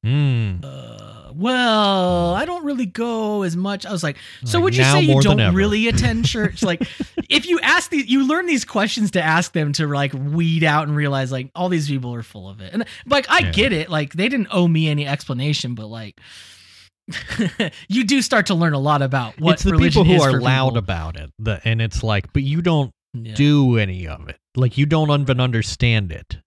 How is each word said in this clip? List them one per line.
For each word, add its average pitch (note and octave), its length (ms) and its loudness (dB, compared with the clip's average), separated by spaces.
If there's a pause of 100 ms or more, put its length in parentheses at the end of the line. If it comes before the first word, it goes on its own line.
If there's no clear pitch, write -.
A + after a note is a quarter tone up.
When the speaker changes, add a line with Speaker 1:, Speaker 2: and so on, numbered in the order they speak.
Speaker 1:
Mm. A#2 580 0
Speaker 2:
"Uh, G#2 680 -18
well, G3 1000 2
I B3+ 100 -2
don't F4 200 -6
really C4 200 -2
go G#3+ 580 -4
as E3+ 120 -2
much." G3 300 -4
I G3 60 -10
was F3 120 -4
like, D3 140 -4 (260)
"So B2 140 0
Speaker 1:
Like, F4 80 4
Speaker 2:
would F#4 100 2
you B2+ 80 4
Speaker 1:
now C3+ 100 6
Speaker 2:
say D3 80 6
you C#3 120 4
Speaker 1:
more C3+ 100 6
than - 80 4
Speaker 2:
don't - 80 4
Speaker 1:
ever. G2 180 4
Speaker 2:
really G#3 300 2
attend A#3 380 0
Speaker 1:
<laughs> - 80 -2
Speaker 2:
church?" G#3+ 300 -4
Like, F3+ 180 -2 (480)
if D4 180 2
you E4+ 140 2
ask D#4+ 280 2
these, C#4 200 -2
you C4 180 4
learn E4+ 180 0
these D4+ 200 0
questions G#3 460 -2
to F3+ 100 0
ask D#3+ 320 0
them D3+ 200 -2
to, D3+ 140 -2
like, C#3 260 -2
weed D#3+ 500 0
out D3+ 240 2
and D3 80 -2
realize, C#3 360 -2
like, C3 240 -8
all F3+ 140 -2
these D#3+ 180 -2
people B2+ 260 -4
are A#2 100 -10
full F#2+ 260 -16
of G2 120 -18
it. F#2 120 -16
And, G#3 120 -6 (220)
like, C#4 220 2
I F4+ 100 4
Speaker 1:
Yeah. F3 120 -2
Speaker 2:
get A#3+ 220 2
it. D#3+ 160 -4
Like, D#3 240 -4
they F#3 160 -2
didn't B3 220 -2
owe F3+ 160 2
me D#3+ 220 2
any D3 180 -2
explanation, C#3 680 -4
but, G#2+ 120 -12
like, A2 320 -16 (880)
<laughs> - 800 -6
you A#3 160 0
do C4 180 2
start - 260 2
to F#3+ 80 2
learn E3 180 2
a C#3 60 0
lot C#3+ 220 2
about B2+ 380 -2
what E3 140 2
Speaker 1:
It's - 100 -2
the F#3+ 80 2
Speaker 2:
religion E3 320 4
Speaker 1:
people F3+ 140 6
who D#3 40 6
Speaker 2:
is - 60 -
Speaker 1:
are C3 40 4
Speaker 2:
for B2 100 2
Speaker 1:
loud C3 280 2
Speaker 2:
people. A#2 100 0
Speaker 1:
about E2 380 -6
it. D2 220 -14
The, A2 240 -4
and A2+ 180 0
it's A2 220 -4
like, G#2+ 300 -2
"But C#3+ 100 0
you D3+ 180 -2
don't D#3 300 2 (220)
Speaker 2:
Yeah. A2+ 220 -12
Speaker 1:
do C#3 420 4
any F#2 300 -2
of D#2+ 200 -12
it. - 100 -14 (180)
Like, B2+ 220 0
you C#3+ 80 4
don't D3+ 240 2 (120)
even B2+ 180 0
understand A2+ 720 0
it - 360 -12